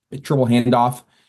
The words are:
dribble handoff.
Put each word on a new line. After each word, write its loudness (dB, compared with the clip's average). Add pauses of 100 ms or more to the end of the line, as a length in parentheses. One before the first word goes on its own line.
(160)
dribble -2
handoff. 0 (240)